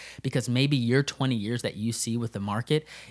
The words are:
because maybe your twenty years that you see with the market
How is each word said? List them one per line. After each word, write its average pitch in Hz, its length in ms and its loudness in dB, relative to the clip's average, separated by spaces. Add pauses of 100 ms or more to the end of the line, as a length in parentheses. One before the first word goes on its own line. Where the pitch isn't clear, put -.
(220)
because 127 260 -2
maybe 135 280 4
your 123 260 4
twenty 131 340 0
years 113 260 -2
that - 140 -4
you 110 160 0
see 113 240 -2
with 117 160 -4
the 101 80 -6
market 113 480 0 (220)